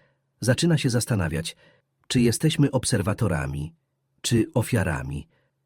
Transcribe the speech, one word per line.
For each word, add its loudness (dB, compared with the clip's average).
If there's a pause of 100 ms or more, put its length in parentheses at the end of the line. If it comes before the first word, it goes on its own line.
(400)
zaczyna 2
się 0
zastanawiać, -2 (520)
czy 2
jesteśmy 2
obserwatorami, -2 (460)
czy 2
ofiarami. -2 (380)